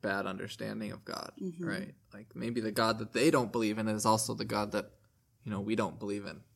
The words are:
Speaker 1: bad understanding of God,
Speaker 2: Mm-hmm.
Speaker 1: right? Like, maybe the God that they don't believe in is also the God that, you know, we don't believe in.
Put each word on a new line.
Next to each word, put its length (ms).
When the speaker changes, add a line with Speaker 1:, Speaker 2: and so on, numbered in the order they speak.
Speaker 1:
bad 240
understanding 640
of 120
God, 280
Speaker 2:
Mm-hmm. 240
Speaker 1:
right? 280
Like, 200
maybe 260
the 120
God 280
that 120
they 200
don't 200
believe 240
in 120
is 180
also 280
the 100
God 280
that, 200
you 60
know, 100
we 140
don't 240
believe 280
in. 160